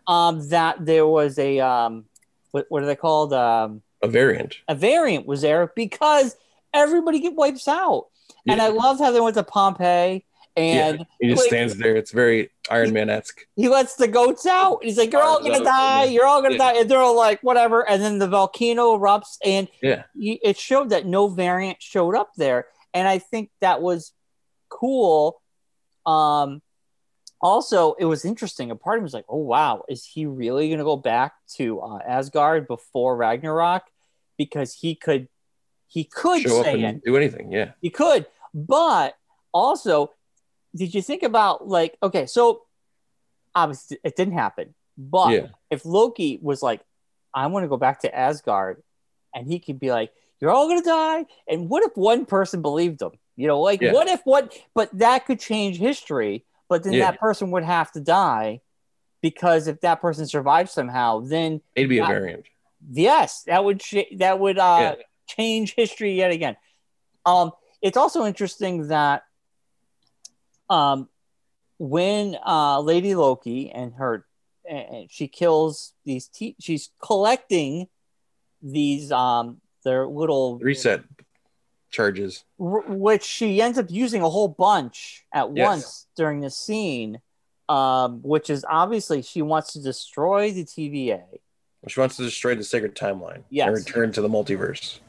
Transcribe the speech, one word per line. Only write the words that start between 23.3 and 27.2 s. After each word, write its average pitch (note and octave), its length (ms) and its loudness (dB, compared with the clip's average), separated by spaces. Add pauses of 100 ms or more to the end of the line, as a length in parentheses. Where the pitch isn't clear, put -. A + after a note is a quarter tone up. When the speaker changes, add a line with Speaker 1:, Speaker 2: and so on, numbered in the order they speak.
Speaker 1:
that E3+ 200 2
was E3+ 300 -4 (580)
cool. F3 720 2 (640)
Um, D3 560 2 (800)